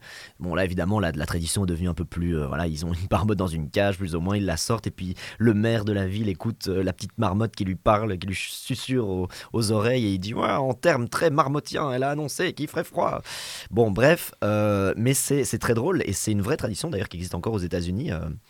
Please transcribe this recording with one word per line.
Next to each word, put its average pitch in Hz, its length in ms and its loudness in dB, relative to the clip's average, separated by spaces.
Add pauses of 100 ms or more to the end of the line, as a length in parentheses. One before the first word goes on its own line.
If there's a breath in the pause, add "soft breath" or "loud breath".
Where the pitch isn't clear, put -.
(400 loud breath)
Bon, 80 160 -2
là, 92 80 2
évidemment, 90 360 0
la, 85 120 2
la 76 140 -4
tradition 87 400 0
est - 20 0
devenue 87 220 0
un 85 40 0
peu 82 120 -4
plus, 85 320 -2
euh, 73 100 -2
voilà, 76 200 -2
ils 78 180 -4
ont 85 80 -2
une 90 180 -4
marmotte 104 260 2
dans 92 100 2
une 78 220 -2
cage, 101 280 2
plus 90 180 -4
ou 82 60 0
moins, 98 160 0
ils 101 80 0
la 85 100 0
sortent, 104 320 -2
et - 40 -4
puis 92 240 -6 (240 loud breath)
le 113 140 6
maire 110 300 2
de 107 80 0
la 98 160 0
ville 104 220 -2
écoute, 98 400 -4
euh, 92 140 2
la 92 100 0
petite - 240 -10
marmotte 104 360 2
qui 104 120 -4
lui 92 100 -2
parle, 107 420 2
qui 90 100 -8
lui 95 100 -4
susurre - 720 -4
aux, 92 180 0 (240 loud breath)
aux 110 200 2
oreilles, 113 340 2
et 98 80 2
il 95 60 0
dit, « 104 160 -4
Ouais, - 160 0
en 135 220 0
termes 127 360 2
très 151 220 2
marmottiens, 143 600 0
elle 127 120 0
a 139 80 0
annoncé 151 420 -2
qu'il 147 160 -6
ferait - 160 -2
froid. » - 360 0 (500 loud breath)
Bon, 110 200 6
bref, 135 400 4 (120)
euh, 104 520 4
mais 120 180 2
c'est, 139 300 2
c'est 110 160 -2
très - 140 2
drôle, 135 320 2
et 101 80 0
c'est - 180 -2
une 101 100 2
vraie 120 160 0
tradition, 113 320 -4
d'ailleurs, 95 200 -4
qui 87 80 -10
existe 90 180 -6
encore 107 180 -2
aux 104 60 0
États-Unis. 90 540 -2
Euh, 80 60 -4 (300 loud breath)